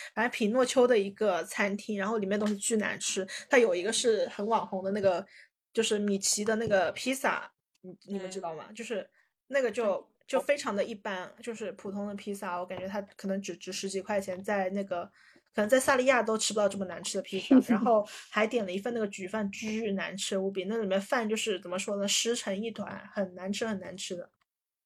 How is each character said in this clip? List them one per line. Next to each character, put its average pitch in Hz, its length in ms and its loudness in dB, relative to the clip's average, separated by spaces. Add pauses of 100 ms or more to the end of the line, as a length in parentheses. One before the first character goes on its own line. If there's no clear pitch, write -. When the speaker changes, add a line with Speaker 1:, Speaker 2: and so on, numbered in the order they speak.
(140)
Speaker 1:
反 214 100 0
正 247 60 0
皮 220 180 0
诺 247 160 4
丘 247 220 4
的 240 120 6
一 196 120 0
个 185 340 0
餐 202 320 -2
厅， 202 220 -4
然 196 100 0
后 226 80 0
里 208 80 -2
面 202 160 0
东 214 80 0
西 208 80 0
巨 214 220 0
难 208 200 -2
吃。 190 280 -2 (240)
它 262 80 8
有 214 160 6
一 180 80 0
个 214 100 0
是 214 380 2
很 202 160 -6
网 214 200 2
红 190 160 -4
的 190 100 -2
那 208 100 0
个， 190 240 4 (480)
就 226 80 4
是 214 160 2
米 202 200 2
奇 - 240 0
的 220 140 2
那 226 100 0
个 185 260 4
披 - 200 -2
萨， - 400 -2 (300)
你， 185 120 -14 (120)
你 196 120 -4
们 185 120 -8
知 190 100 -8
道 170 140 -6
吗？ 156 160 -10
Speaker 2:
嗯。 214 40 -18
Speaker 1:
就 226 80 -10
是 220 280 -6 (380)
那 277 120 2
个 240 100 2
就， 226 220 -2
Speaker 2:
嗯。 143 140 -4 (200)
Speaker 1:
就 262 140 0
非 285 160 2
常 277 180 -4
的 202 80 2
一 226 120 -4
般， 196 480 -8
就 233 120 -8
是 214 180 -6
普 202 180 -10
通 202 160 -4
的 208 80 -6
披 202 200 -8
萨， 185 240 -6
我 180 60 -4
感 185 140 -8
觉 190 100 -8
它 202 140 -4
可 - 260 -10
能 196 140 0
只 180 120 -6
值 180 160 -12
十 196 200 -6
几 190 100 -4
块 202 200 -2
钱， 190 240 -6
在 202 260 0
那 196 140 -2
个， 180 220 -4 (480)
可 214 80 2
能 208 60 2
在 262 120 6
萨 269 160 4
利 254 80 4
亚 254 180 6
都 220 140 0
吃 214 160 -2
不 208 80 2
到 202 80 6
这 196 80 -8
么 196 80 -4
难 170 180 -8
吃 - 140 -4
的 190 60 -2
披 190 180 -4
萨， 269 200 8
Speaker 3:
<laughs> 240 120 4
Speaker 1:
然 202 80 4
后 214 260 4 (240)
还 214 160 4
点 226 200 0
了 180 40 -4
一 185 80 -2
份 233 140 -4
那 233 80 -2
个 208 80 0
焗 196 180 -10
饭， 202 240 -2
巨 214 420 -4
难 175 220 -2
吃 196 220 -2
无 190 140 0
比， 190 140 -4
那 214 120 -4
里 220 100 -2
面 190 140 2
饭 226 260 0
就 214 80 -2
是 214 240 -2
怎 180 120 -12
么 180 80 -2
说 202 180 -4
呢， 202 100 -2
湿 226 300 2
成 196 260 -4
一 226 80 -4
团， 202 400 -10
很 185 240 -4
难 185 160 -6
吃， 214 160 -2
很 202 140 -2
难 180 160 -12
吃 - 180 -8
的。 175 160 -10 (560)